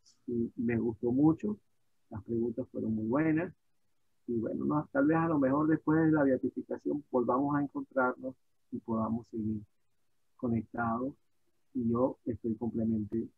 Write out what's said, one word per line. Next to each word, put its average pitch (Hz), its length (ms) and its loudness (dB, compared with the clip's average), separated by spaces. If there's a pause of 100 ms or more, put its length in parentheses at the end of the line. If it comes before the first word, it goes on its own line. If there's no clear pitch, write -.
(280)
Y 117 300 -2
me 117 200 0
gustó 117 340 -2
mucho, 160 460 2 (520)
las 104 140 -10
preguntas 117 480 -4
fueron 110 240 -4
muy 110 120 -4
buenas, 156 460 0 (760)
y 120 100 -4
bueno, 131 280 -4
no, 147 260 0
tal 139 160 4
vez 160 100 4
a 165 100 2
lo 156 120 2
mejor 139 280 2
después 156 380 2
de 156 60 6
la 156 120 4
beatificación 139 840 -2
volvamos 143 460 0
a 143 80 2
encontrarnos - 720 -4 (360)
y 120 80 -6
podamos 113 500 -2
seguir 107 320 -4 (760)
conectados, 117 760 -2 (600)
y 120 160 0
yo 127 360 2
estoy 113 300 -4
completamente, 113 720 -2 (100)